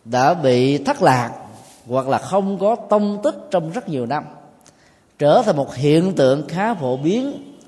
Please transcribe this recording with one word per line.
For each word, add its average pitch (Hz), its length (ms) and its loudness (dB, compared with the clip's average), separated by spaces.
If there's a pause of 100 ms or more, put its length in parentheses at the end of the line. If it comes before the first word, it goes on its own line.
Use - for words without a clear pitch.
đã 127 300 2
bị 131 440 2
thất 285 240 -2
lạc 123 300 2 (560)
hoặc 127 200 -2
là 123 100 0
không 196 400 -2
có 208 180 0
tông 208 460 -2
tích 302 140 -2 (140)
trong 160 200 -2
rất 233 180 -10
nhiều 131 180 -4
năm 143 180 -6 (920)
trở 156 240 4
thành 208 140 0
một 131 180 -4
hiện 156 380 2
tượng 143 360 2
khá 202 260 -2
phổ 131 220 -4
biến 214 360 -2 (360)